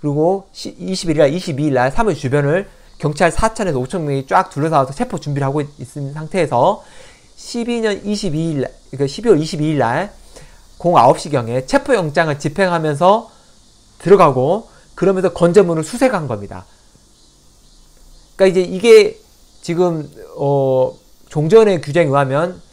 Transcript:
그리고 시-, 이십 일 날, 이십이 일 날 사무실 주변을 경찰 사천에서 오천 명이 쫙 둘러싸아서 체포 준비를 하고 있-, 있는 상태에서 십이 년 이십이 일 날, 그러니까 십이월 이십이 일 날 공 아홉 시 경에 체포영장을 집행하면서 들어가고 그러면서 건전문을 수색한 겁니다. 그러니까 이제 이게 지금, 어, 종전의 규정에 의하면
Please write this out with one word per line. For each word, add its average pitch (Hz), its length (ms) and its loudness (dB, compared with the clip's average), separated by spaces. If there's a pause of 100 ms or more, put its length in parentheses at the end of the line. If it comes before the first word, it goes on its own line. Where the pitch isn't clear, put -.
그리고 156 500 -2
시-, - 260 -16
이십 185 340 -6
일 147 60 -2
날, 147 140 4
이십이 160 320 -6
일 143 120 0
날 127 160 0
사무실 202 280 0
주변을 143 480 -2 (300)
경찰 151 340 0
사천에서 202 480 -2
오천 156 240 -6
명이 139 240 -4
쫙 185 220 0
둘러싸아서 143 440 -2
체포 240 240 -6
준비를 139 300 -4
하고 143 140 -2
있-, 143 80 -8 (260)
있는 143 180 -10
상태에서 156 720 -2 (540)
십이 240 420 -6
년 214 240 -4
이십이 180 480 -4
일 143 100 -4
날, - 120 -6 (180)
그러니까 139 160 -4
십이월 208 320 0
이십이 156 260 -4
일 156 120 -2
날 143 320 -2 (680)
공 170 200 0
아홉 131 240 6
시 170 80 -10
경에 127 360 -4
체포영장을 170 720 0
집행하면서 175 960 0 (680)
들어가고 170 680 4 (260)
그러면서 185 380 0
건전문을 170 540 2
수색한 220 420 -2
겁니다. 101 380 -10 (1700)
그러니까 190 240 4
이제 175 100 -2
이게 208 480 6 (440)
지금, 170 500 -2 (240)
어, 135 580 0 (360)
종전의 175 520 4
규정에 151 260 0
의하면 143 540 -2 (120)